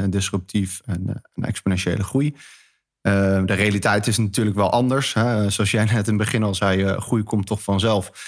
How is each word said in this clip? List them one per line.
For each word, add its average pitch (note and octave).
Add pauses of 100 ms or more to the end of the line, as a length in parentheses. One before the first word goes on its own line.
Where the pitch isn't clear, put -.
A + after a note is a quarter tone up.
disruptief F#2+
en, F#2
eh, G2 (180)
een -
exponentiële F#2
groei. C#3+ (640)
Eh, G2+ (320)
de G2
realiteit G2+
is A2
natuurlijk G#2+
wel G2
anders, B2+
hè. A2
Zoals G2+
jij A2
net G#2+
in A#2
het G#2
begin G#2+
al G2+
zei, F#2+
eh, G2
groei A2+
komt G#2
toch -
vanzelf. G2 (160)